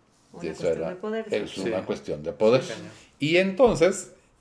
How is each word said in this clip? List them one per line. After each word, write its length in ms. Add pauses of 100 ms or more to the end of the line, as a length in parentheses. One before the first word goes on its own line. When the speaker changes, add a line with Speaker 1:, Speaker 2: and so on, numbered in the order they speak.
(340)
Speaker 1:
Una 120
Speaker 2:
Y 40
eso 120
Speaker 1:
cuestión 220
Speaker 2:
era, 60
Speaker 1:
de 80
poder. 360
Speaker 2:
es 180
Speaker 3:
Sí. 100
Speaker 2:
una 240
cuestión 380
de 100
poder. 300
Speaker 3:
Sí, 100
cañón. 180 (280)
Speaker 2:
Y 180
entonces, 760 (300)